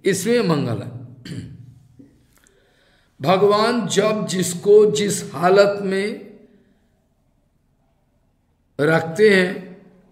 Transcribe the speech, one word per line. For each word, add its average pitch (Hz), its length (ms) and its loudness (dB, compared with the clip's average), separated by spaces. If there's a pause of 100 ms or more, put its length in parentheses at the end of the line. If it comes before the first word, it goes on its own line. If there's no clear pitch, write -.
इसमें 214 340 0
मंगल 139 420 -2
है। - 220 -14 (180)
<clears throat> - 300 -14 (1700)
भगवान 202 680 2
जब 214 400 -2
जिसको 202 640 2
जिस - 420 -4
हालत 202 480 2
में 196 560 -6 (2500)
रखते 165 540 2
हैं - 460 -4 (300)